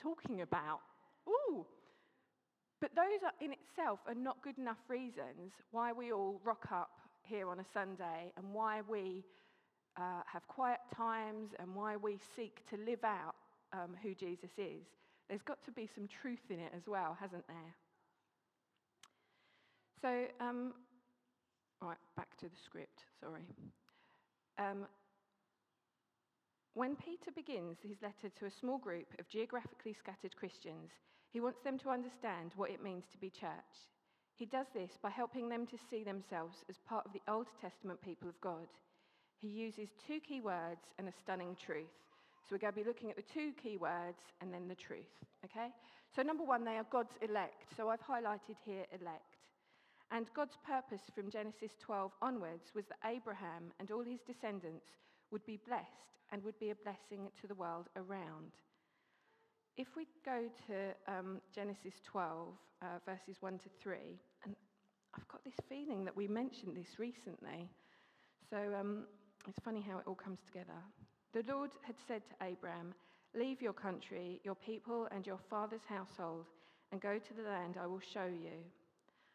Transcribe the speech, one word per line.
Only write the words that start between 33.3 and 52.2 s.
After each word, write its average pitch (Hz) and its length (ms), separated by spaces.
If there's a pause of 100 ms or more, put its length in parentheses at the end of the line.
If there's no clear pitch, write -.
He 240 100
does 262 280
this 185 180 (100)
by 202 80
helping 240 400
them 233 180
to 240 100 (120)
see 220 140
themselves 190 540 (120)
as 185 80 (100)
part 220 180
of 196 80
the 196 80 (100)
Old 226 160 (140)
Testament 180 400
people 180 280
of 170 120
God. 170 260 (720)
He 214 60
uses 214 420 (180)
two 302 120
key 269 220
words 170 400 (180)
and 190 80
a 185 60 (100)
stunning 185 320
truth. 160 360 (560)
So 202 60
we're 190 60
gonna 208 140
be 208 100
looking 233 260
at - 60
the - 180
two 302 280
key 214 160
words 175 440 (180)
and 180 140
then 180 140
the 180 80
truth, - 500 (180)
okay? 226 260 (460)
So 262 60
number 311 220
one, 247 200
they 220 140
are 220 140
God's 240 300
elect. 214 440 (100)
So 220 140
I've 226 160
highlighted 220 600
here 190 260
elect. 175 460 (760)
And 226 240
God's 294 300
purpose 254 360 (140)
from 196 160
Genesis 214 480
twelve 196 320 (100)